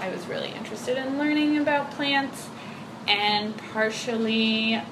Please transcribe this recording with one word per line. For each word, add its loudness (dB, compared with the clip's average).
I -4
was -6
really -4
interested -4
in -2
learning 4
about 2
plants. 0
And 2
partially 2